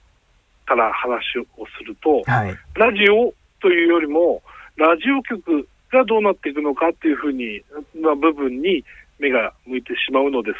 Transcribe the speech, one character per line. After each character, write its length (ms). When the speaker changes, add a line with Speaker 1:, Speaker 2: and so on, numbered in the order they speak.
Speaker 1:
か 100
ら 180
話 440
を 80
す 60
る 180
と、 240
Speaker 2:
は 220
い。 80
Speaker 1:
ラ 200
ジ 160
オ 240
と 100
い 160
う 20
よ 120
り 80
も、 340
ラ 200
ジ 140
オ 120
局 440
が 140
ど 140
う 20
な 100
っ 40
て 140
い 40
く 80
の 120
か 160
っ 40
て 140
い 60
う 20
ふ 120
う 60
に、 280
ま 100
あ、 40
部 180
分 280
に 220
目 100
が 240
向 120
い 60
て 100
し 180
ま 100
う 100
の 120
で 160